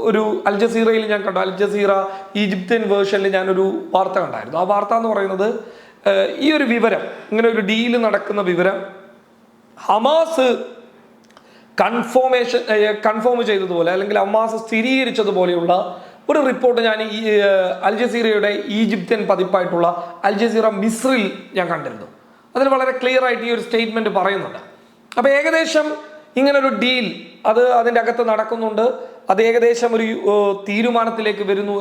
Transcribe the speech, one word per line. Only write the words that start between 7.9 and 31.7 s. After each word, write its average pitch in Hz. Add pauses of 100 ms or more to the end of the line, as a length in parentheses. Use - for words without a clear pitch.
നടക്കുന്ന 208 (100)
വിവരം 180 (1120)
ഹമാസ് 262 (1300)
കൺഫർമേഷൻ, 240 (140)
ഏ, - (300)
കൺഫേം 226 (100)
ചെയ്തതുപോലെ 180
അല്ലെങ്കിൽ 202
ഹമാസ് 220
സ്ഥിരീകരിച്ചതുപോലെയുള്ള 208 (560)
ഒരു 302 (100)
റിപ്പോർട്ട് 240
ഞാൻ 214 (200)
ഈ, - (160)
ഏ, 202 (360)
അൽ 214
ജസീറയുടെ 220 (280)
ഈജിപ്ഷ്യൻ 208
പതിപ്പായിട്ടുള്ള 180 (400)
അൽ 208
ജസീറ 220 (160)
മിസ്രിൽ 233 (340)
ഞാൻ 180
കണ്ടിരുന്നു. 131 (480)
അതിൽ 269
വളരെ 262
ക്ലിയർ 254
ആയിട്ട് 233
ഈ -
ഒരു 226
സ്റ്റേറ്റ്മെന്റ് 220
പറയുന്നുണ്ട്. 185 (560)
അപ്പൊ 254
ഏകദേശം 320 (540)
ഇങ്ങനൊരു 277 (120)
ഡീൽ 247 (440)
അത് 226 (180)
അതിൻ്റെ 233
അകത്ത് 233
നടക്കുന്നുണ്ട്. 220 (460)
അത് 190 (100)
ഏകദേശം 233
ഒരു, 226 (260)
ഏ, - (360)
തീരുമാനത്തിലേക്ക് 220
വരുന്നു 202